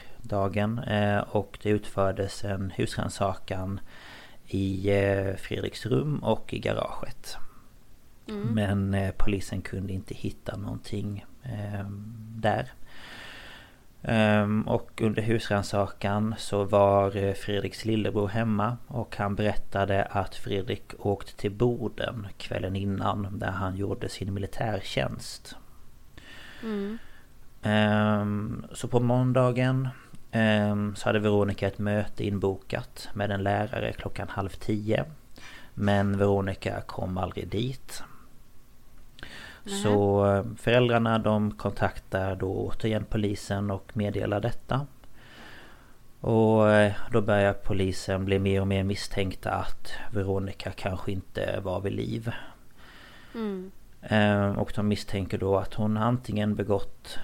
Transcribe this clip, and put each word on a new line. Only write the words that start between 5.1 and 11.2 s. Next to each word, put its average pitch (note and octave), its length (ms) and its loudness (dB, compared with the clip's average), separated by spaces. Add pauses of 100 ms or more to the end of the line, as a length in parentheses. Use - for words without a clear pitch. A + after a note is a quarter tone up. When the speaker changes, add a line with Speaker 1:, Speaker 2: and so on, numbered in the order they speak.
Speaker 1:
Fredriks - 500 -4
rum C#3 380 2
och - 300 0
i - 60 -2
garaget. - 800 -2 (880)
Speaker 2:
Mm. G#3 200 -6
Speaker 1:
Men, G2+ 460 2
eh, G2 240 0
polisen G2 440 4
kunde F#2+ 320 -6
inte G2 200 -6
hitta - 440 -6
någonting, G#2 680 -6 (180)